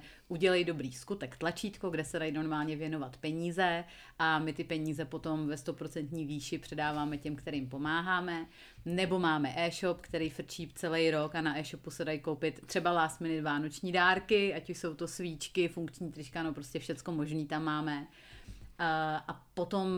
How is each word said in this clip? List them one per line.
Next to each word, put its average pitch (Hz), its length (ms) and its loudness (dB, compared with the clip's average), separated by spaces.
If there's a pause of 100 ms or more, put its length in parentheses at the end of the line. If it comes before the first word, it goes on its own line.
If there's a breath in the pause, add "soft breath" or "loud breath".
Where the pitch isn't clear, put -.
(280 loud breath)
Udělej 180 380 4
dobrý 135 280 -2
skutek 147 440 -6
tlačítko, 175 520 -2
kde 156 160 0
se 170 140 -2
dají 160 120 0
normálně 156 440 0
věnovat 151 420 -4
peníze 170 640 0 (360 loud breath)
a 160 200 6
my 156 140 0
ty 165 100 -4
peníze 156 420 -2
potom 156 420 -2
ve 151 100 -2
stoprocentní 156 680 -4
výši 147 320 -4
předáváme 151 600 -2
těm, 147 180 -6
kterým 139 340 -4
pomáháme. 165 760 0 (400 loud breath)
Nebo 180 340 2
máme 151 380 4
e-shop, 170 440 2
který 160 280 -2
frčí - 460 -8
celý 165 360 4
rok 156 240 2
a 160 60 2
na 151 180 2
e-shopu 156 320 -8
se 170 140 -4
dají 156 140 0
koupit 156 460 0
třeba 175 260 2
last 160 300 4
minute 160 200 0
vánoční 151 500 -2
dárky, 190 640 6
ať 160 160 -6
už 170 80 -6
jsou 165 160 -2
to 165 140 -4
svíčky, 170 600 0
funkční 165 440 -6
trička, 151 320 -6
no 160 100 -2
prostě 151 260 -8
všecko 156 320 -6
možný 151 340 0
tam 156 180 -2
máme. 151 440 0 (720 loud breath)
A, 160 380 2 (100)
a 170 140 -8 (120)
potom 185 440 2